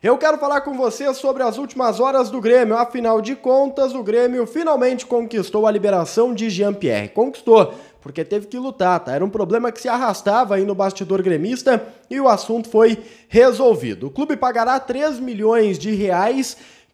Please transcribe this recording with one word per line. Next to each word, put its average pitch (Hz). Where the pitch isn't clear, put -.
Eu 247
quero 311
falar 285
com 285
você 262
sobre 269
as 220
últimas 247
horas 262
do 247
Grêmio. 226
Afinal 233
de 240
contas, 269
o 262
Grêmio 240
finalmente 254
conquistou 220
a 214
liberação 202
de 220
Jean-Pierre. 175
Conquistou, 226
porque 143
teve 208
que 247
lutar, 190
tá? 127
Era 160
um 202
problema 220
que 233
se 254
arrastava 226
aí 196
no 196
bastidor 190
gremista 214
e 262
o 269
assunto 226
foi 220
resolvido. 220
O 139
clube 294
pagará 254
três 262
milhões 220
de 190
reais 202